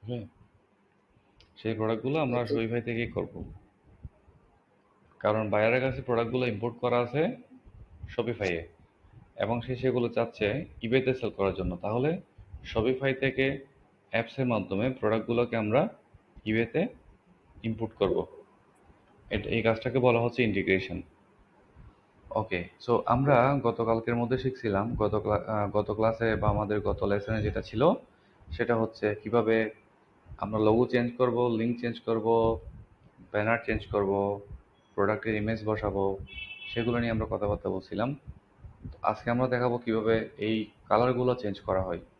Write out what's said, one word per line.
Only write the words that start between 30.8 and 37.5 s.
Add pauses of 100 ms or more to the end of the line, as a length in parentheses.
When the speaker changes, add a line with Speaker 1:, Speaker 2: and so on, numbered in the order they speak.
Speaker 1:
change
করব,
link
change
করব, (720)
banner
change
করব, (560)
প্রোডাক্টের
image
বসাবো, (560)
সেগুলো
নিয়ে
আমরা
কথাবার্তা